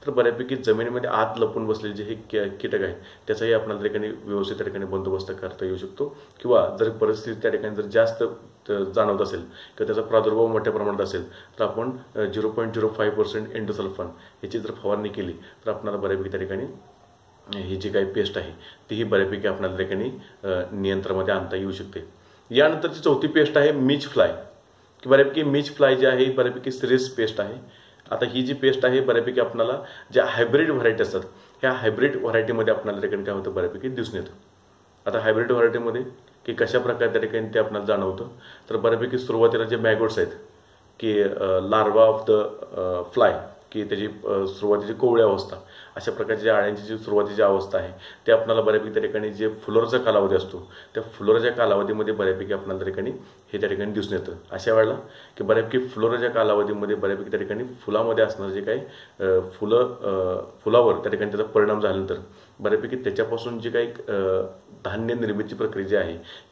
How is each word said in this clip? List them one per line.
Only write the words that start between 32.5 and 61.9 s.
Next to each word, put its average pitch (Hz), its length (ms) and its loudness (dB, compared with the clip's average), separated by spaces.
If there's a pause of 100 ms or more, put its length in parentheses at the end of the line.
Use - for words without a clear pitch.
आपल्याला 101 280 -4
त्या 98 80 -2
ठिकाणी 98 160 -4
काय 101 100 -4
होतं, 95 180 -6
बऱ्यापैकी 92 360 -4
दिसून 104 300 -6
येतं. - 140 -10 (760)
आता 113 100 0
हायब्रिड 110 320 2
व्हरायटीमध्ये 117 520 2 (420)
की 117 80 -4
कशा 120 260 0
प्रकारे 120 320 0
त्या 110 100 0
ठिकाणी 110 320 -2
ते 113 60 2
आपल्याला 107 260 0
जाणवतं, 98 420 -2 (420)
तर 113 80 -2
बऱ्यापैकी 117 400 0
सुरुवातीला 113 460 2
जे 113 120 -2
मॅगोट्स 110 420 2
आहेत 87 140 0 (680)
की, 107 220 2
अ, 98 380 0
larva 107 480 6
of 110 240 2
the, 107 120 6 (320)
अ, 90 260 -4 (160)
fly, 104 140 6 (400)
की 107 120 -4
त्याची, 101 220 -4
अ, 101 420 -2
सुरुवातीची 104 460 0
कोवळी 117 300 4
अवस्था, 98 340 2 (380)
अशा - 160 -6
प्रकारची 107 380 -2
अळ्यांची 104 340 2
जी 110 140 -8
सुरुवातीची 104 440 0
अवस्था 98 380 4
आहे, 85 140 -8 (340)
ते 117 40 8
आपल्याला 113 300 4
बऱ्यापैकी 107 320 2
त्या 107 80 2
ठिकाणी 107 280 -2
जे 104 200 -2
फुलोराचा 113 480 0
कालावधी 101 380 4
असतो, - 360 -4 (220)
त्या 110 100 -4
फुलोराच्या 113 480 2
कालावधीमध्ये 107 600 0
बऱ्यापैकी 98 400 -2
आपल्याला 95 260 -6
त्या 92 80 -6
ठिकाणी 101 240 -4 (420)
हे 101 60 -4
त्या 101 100 0
ठिकाणी 101 220 -4
दिसून 101 260 -4
येतं. - 140 -8 (200)
अशा 113 220 -2
वेळेला 110 200 4 (440)
की 107 60 -4
बऱ्यापैकी 113 440 2
फुलोराच्या 117 420 0
कालावधीमध्ये 104 640 0
बऱ्यापैकी 98 340 -4
त्या 104 100 -2
ठिकाणी 104 240 -6
फुलामध्ये 113 600 0
असणारं 98 280 -4
जे 101 100 -6
काही, 107 180 -2 (400)
अ, 92 200 2 (140)
फुलं, 117 360 2
अ, 95 500 -2 (240)
फुलावर 110 300 6
त्या 101 180 -2
ठिकाणी 104 200 -2
त्याचा 104 140 -2
परिणाम 107 340 2
झाल्यानंतर 95 640 -4 (180)